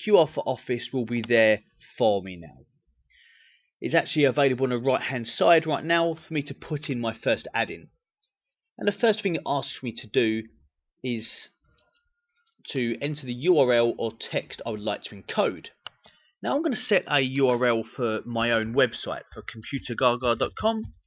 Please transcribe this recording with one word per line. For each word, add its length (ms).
Q 140
R 140
for 140
Office 460
will 140
be 200
there 360
for 260
me 140
now. 220
It's 160
actually 300
available 400
on 60
the 80
right 240
hand 240
side 400
right 180
now 300
for 180
me 120
to 100
put 340
in 100
my 160
first 400
add-in. 340
And 100
the 100
first 240
thing 120
it 120
asks 360
me 160
to 80
do 380
is 240
to 320
enter 240
the 80
U 240
R 160
L 240
or 200
text 460
I 60
would 100
like 240
to 100
encode. 520
Now 140
I'm 60
gonna 120
set 320
a 140
U 280
R 180
L 180
for 300
my 260
own 220
website, 520
for 80
computer 520
gaga 420
dot 220
com. 240